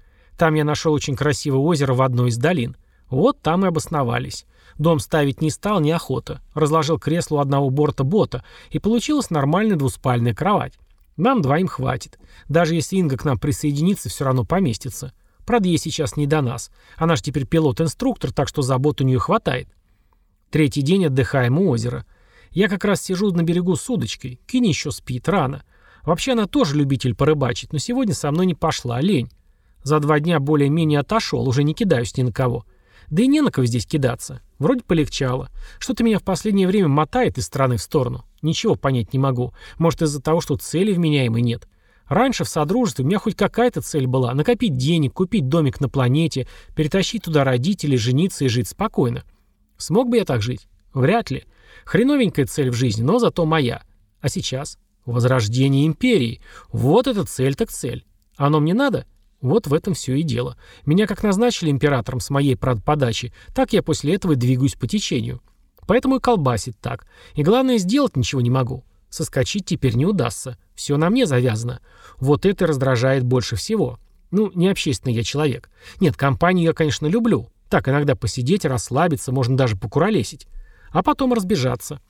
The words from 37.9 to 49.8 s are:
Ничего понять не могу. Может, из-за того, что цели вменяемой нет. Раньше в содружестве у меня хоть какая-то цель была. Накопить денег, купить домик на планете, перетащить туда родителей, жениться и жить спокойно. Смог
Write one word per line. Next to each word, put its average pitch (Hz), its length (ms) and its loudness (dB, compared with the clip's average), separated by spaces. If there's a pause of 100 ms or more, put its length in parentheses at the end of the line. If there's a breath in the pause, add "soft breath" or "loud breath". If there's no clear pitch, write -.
Ничего 165 340 0
понять 127 360 -2
не 131 80 0
могу. 127 340 0 (240 loud breath)
Может, 165 260 2
из-за 147 180 -2
того, 160 180 2
что 147 160 -2
цели 185 380 -2
вменяемой 143 480 0
нет. 117 260 -2 (400)
Раньше 214 360 0
в 127 60 -4
содружестве 165 540 0
у 127 40 0
меня 190 120 0
хоть 208 160 -2
какая-то 233 460 0
цель 135 260 -2
была. 127 260 0
Накопить 156 440 0
денег, 143 360 0
купить 180 360 -2
домик 151 320 0
на 139 80 -2
планете, 135 580 0 (280 loud breath)
перетащить 170 480 0
туда 151 200 2
родителей, 135 540 0
жениться 135 480 0
и 131 40 2
жить 117 180 -2
спокойно. 131 560 -2 (540)
Смог 240 320 0